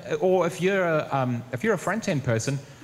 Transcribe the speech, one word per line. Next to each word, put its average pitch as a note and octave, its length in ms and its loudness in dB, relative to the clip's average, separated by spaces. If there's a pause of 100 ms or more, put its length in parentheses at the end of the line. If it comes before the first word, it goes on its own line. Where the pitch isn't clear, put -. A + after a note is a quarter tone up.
(220)
or F#3 240 4
if D#3+ 160 -4
you're F#3+ 240 2
a, D#3 260 0
um, B2 400 0
if - 120 -6
you're A3 100 4
a E3 60 0
front-end F3+ 440 -2
person, C3 360 0 (240)